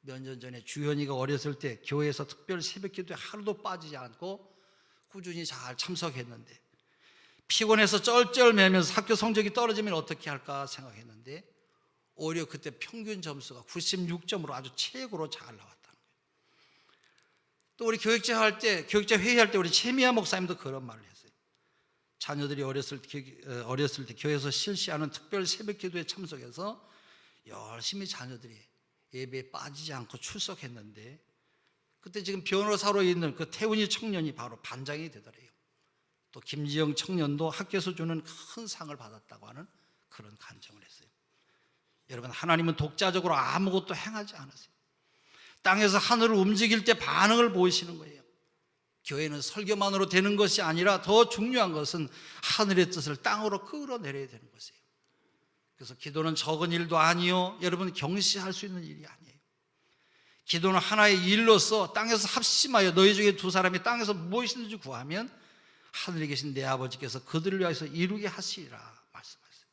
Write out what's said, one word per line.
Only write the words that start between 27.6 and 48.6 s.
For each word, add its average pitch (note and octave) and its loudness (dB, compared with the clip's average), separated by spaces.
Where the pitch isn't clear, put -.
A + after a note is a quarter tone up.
자녀들이 B2 -14
예배에 C3 -12
빠지지 D3 -12
않고 B2+ -12
출석했는데 A#2+ -12
그때 G3 -10
지금 F#3+ -6
변호사로 G3+ 0
있는 E3+ 2
그 D#3+ -8
태훈이 G#3+ 0
청년이 F3+ -4
바로 A#2 -14
반장이 D3 -10
되더래요. G#2+ -20
또 B2+ -18
김지영 D3 0
청년도 D#3 0
학교에서 F#3 -4
주는 E3 -4
큰 A#3 -12
상을 D#3 -12
받았다고 G#2+ -20
하는 C#3+ -18
그런 G#2+ -20
간증을 - -20
했어요. - -20
여러분, B2 -12
하나님은 E3 2
독자적으로 F3 0
아무것도 F3+ 0
행하지 G#3 -10
않으세요. - -20
땅에서 G3 6
하늘을 A3+ 4
움직일 G#3 4
때 A3+ 6
반응을 A3 4
보이시는 F3+ 2
거예요. D#3 -20